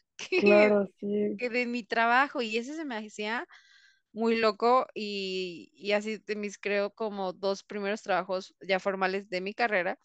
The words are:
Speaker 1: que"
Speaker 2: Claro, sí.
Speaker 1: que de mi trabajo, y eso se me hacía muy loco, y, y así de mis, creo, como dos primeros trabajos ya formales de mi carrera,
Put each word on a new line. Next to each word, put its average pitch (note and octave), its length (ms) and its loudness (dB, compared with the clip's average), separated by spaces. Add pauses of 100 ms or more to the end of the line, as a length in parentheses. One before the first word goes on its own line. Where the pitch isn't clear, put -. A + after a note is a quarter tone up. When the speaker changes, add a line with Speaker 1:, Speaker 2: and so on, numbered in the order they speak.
(180)
Speaker 1:
que" - 240 0
Speaker 2:
Claro, G#3 460 6 (120)
sí. G#3 380 -2
Speaker 1:
que A#3+ 120 -4
de A#3+ 160 0
mi A#3+ 180 -4
trabajo, A#3+ 600 2
y A3 140 -2
eso B3 180 -6
se D#4+ 100 -8
me B3 120 -6
hacía A3 500 -8 (680)
muy A3+ 240 2
loco, A3+ 560 4
y, F#3+ 800 -6
y G3 180 -6
así G#3 280 -2
de G#3 180 -8
mis, G#3 200 -8
creo, G3+ 360 -2
como G3 400 -6
dos F#3+ 320 -4
primeros G#3 360 -6
trabajos F#3 600 -4
ya F#3 180 0
formales F#3+ 500 -2
de F3+ 120 -4
mi G3 120 -6
carrera, G#3+ 520 0